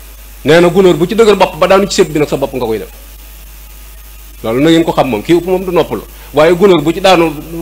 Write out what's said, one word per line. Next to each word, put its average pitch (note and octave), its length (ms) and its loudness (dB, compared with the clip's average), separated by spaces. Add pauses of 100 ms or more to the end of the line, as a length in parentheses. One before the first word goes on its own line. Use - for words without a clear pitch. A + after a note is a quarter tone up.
(440)
nee D#3 160 4
na, F3 80 4
"Gunóor F3 280 2
bu E3+ 100 -2
ci A3 80 -4
dëgër G#3 220 4
bopp F#3 220 0
ba F3+ 100 0
daanu G3 200 2
ci - 60 -8
sébb E3 180 0
bi D#3 60 -2
nag, D3 100 0
sa - 80 -4
bopp C3+ 160 -6
nga B2 140 -6
koy A2 120 -4
def." F#2 100 -12 (1600)
Loolu A#2 160 -4
na D#3+ 100 2
ngeen E3 140 2
ko E3+ 80 -4
xam C#3 160 0
moom, G#2+ 140 -4
kii E3 140 0
ëpp E3+ 100 -4
moom F#3 180 -2
du F3+ 80 -6
noppalu. C#3 300 -2 (320)
Waaye D#3+ 200 4
gunóor F3 280 4
bu D#3+ 100 -2
ci F#3 80 -10
daanu, E3+ 320 2 (300)